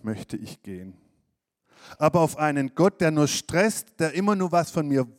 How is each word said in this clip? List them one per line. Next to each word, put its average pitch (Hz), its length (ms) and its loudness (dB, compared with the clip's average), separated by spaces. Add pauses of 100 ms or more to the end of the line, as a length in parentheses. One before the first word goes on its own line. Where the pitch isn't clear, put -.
möchte 110 340 -8
ich 104 240 -16
gehen. 95 360 -16 (1000)
Aber 156 220 4
auf 156 180 0
einen 143 380 -2
Gott, 190 240 2
der 160 120 2
nur 151 160 4
stresst, - 720 -2
der 156 140 -2
immer 202 220 0
nur 185 160 -2
was 175 200 0
von 156 160 -2
mir 135 200 0 (100)